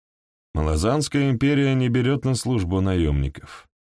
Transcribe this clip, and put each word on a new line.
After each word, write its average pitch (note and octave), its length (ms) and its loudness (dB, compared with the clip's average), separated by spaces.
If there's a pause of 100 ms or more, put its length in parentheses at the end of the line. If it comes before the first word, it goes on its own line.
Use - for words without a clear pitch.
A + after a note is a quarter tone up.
(540)
Малозанская A#2 800 0
империя C#3 420 2
не B2+ 160 0
берёт B2+ 340 0
на C3 120 0
службу F#2+ 460 0
наёмников, D2+ 840 -2 (320)